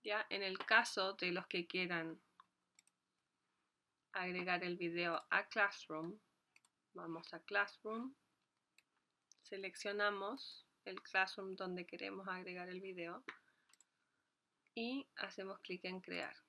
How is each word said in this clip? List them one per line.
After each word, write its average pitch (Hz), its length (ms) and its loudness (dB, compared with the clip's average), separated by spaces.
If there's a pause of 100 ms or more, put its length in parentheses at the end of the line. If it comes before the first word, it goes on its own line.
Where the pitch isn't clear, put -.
Ya, 214 260 0
en 196 140 0
el 190 160 0
caso 214 540 6
de 180 180 0
los 175 160 -2
que 175 180 0
quieran 170 560 0 (1900)
agregar 180 520 2
el 175 140 0
video 170 540 2
a 196 160 6
Classroom, 202 720 0 (720)
vamos 165 400 -8
a 165 60 -8
Classroom, 220 760 -2 (1300)
seleccionamos 202 1300 -2 (160)
el 185 180 -8
Classroom 190 540 0
donde 180 320 -4
queremos 190 400 -6
agregar 180 420 -6
el 185 120 -6
video 185 420 -6 (1500)
y 247 400 -2
hacemos 190 460 -6
clic 185 240 -6
en 185 160 -6
crear. - 340 -6 (140)